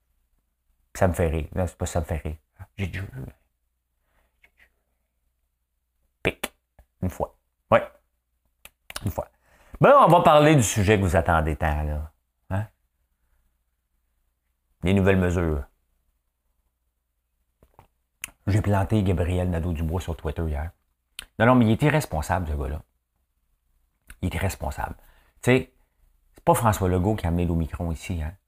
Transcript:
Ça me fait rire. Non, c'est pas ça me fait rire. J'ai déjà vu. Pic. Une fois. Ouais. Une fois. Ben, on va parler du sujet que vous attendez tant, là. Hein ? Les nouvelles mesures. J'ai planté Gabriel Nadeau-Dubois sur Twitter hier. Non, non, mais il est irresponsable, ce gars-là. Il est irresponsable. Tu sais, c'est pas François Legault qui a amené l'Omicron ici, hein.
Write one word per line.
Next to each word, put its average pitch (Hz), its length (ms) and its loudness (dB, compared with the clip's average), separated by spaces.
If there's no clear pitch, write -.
Ça 98 120 0
me 87 60 2
fait 85 160 0
rire. 78 260 -4
Non, 90 140 -2
c'est - 100 -16
pas 87 80 -6
ça 87 140 -4
me 78 40 -4
fait 85 120 -6
rire. 76 200 -8
J'ai 98 120 -6
déjà 92 140 -8
vu. 131 120 -12
Pic. - 280 -6
Une 90 80 -4
fois. - 260 -10
Ouais. - 160 2
Une 101 80 -4
fois. - 160 -10
Ben, 226 200 8
on 208 80 6
va 170 140 6
parler 151 340 6
du 127 80 4
sujet 104 340 2
que 98 60 0
vous 87 100 0
attendez 80 400 2
tant, 76 300 -2
là. 76 260 -6
Hein ? 98 160 -4
Les 87 100 0
nouvelles 98 260 2
mesures. 85 440 -2
J'ai 101 120 2
planté 101 440 0
Gabriel 90 460 -2
Nadeau-Dubois 82 500 -4
sur 82 160 -8
Twitter 80 260 -8
hier. 76 300 -6
Non, 110 80 2
non, 127 80 6
mais 123 100 4
il 107 60 2
est 113 120 0
irresponsable, 92 680 -2
ce 73 40 -4
gars-là. 71 300 -6
Il 92 60 -4
est 85 80 -4
irresponsable. 82 600 -6
Tu 123 100 0
sais, 127 220 0
c'est - 100 -18
pas 170 100 2
François 104 340 0
Legault 92 260 0
qui 104 100 -8
a 87 40 0
amené 87 180 0
l'Omicron 85 460 -4
ici, 80 300 -8
hein. 78 120 -8